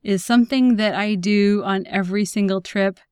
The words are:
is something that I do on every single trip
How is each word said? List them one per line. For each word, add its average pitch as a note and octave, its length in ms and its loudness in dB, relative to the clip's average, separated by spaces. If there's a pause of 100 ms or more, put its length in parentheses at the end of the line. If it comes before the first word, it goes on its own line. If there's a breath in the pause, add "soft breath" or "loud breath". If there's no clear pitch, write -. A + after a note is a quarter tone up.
is G3 220 -2
something B3 520 2
that G#3 180 0
I G#3 200 -2
do G3+ 500 2
on F#3+ 220 -2
every G3 380 -2
single F#3+ 360 -2
trip G3 380 -2 (140)